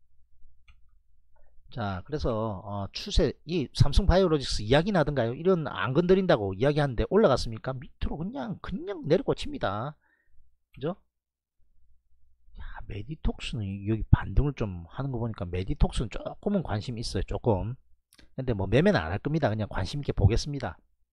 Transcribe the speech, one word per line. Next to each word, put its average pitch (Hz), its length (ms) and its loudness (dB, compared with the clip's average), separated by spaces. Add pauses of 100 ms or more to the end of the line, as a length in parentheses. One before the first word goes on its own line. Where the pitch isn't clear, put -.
(1700)
자, 98 340 -6
그래서, 113 580 -4
어, 101 280 -6
추세, 165 420 0 (120)
이 151 280 -4
삼성바이오로직스 175 880 4
이야기 147 300 4
나던가요? 139 420 2
이런 165 340 2
안 113 260 -2
건드린다고 170 600 4
이야기하는데 135 560 0
올라갔습니까? 135 640 2
밑으로 - 440 -6
그냥, 226 440 -6
그냥 320 460 -6
내려꽂힙니다. 135 880 -2 (800)
그죠? 147 200 -6 (1600)
야, - 40 -10 (220)
메디톡스는 120 800 -4
이-, 98 220 -6
여기 110 240 0
반등을 120 420 2
좀 92 360 -6
하는 135 220 -6
거 120 60 -4
보니까 110 280 -4
메디톡스는 101 680 0
조금은 - 500 -2
관심이 107 400 -4
있어요. 98 220 -2
조금. 101 520 0 (600)
근데 127 180 -2
뭐 95 140 0
매매는 147 320 6
안 80 120 -4
할 101 80 -2
겁니다. 147 300 0
그냥 107 200 -2
관심 143 320 -4
있게 - 100 -4
보겠습니다. 113 680 2 (360)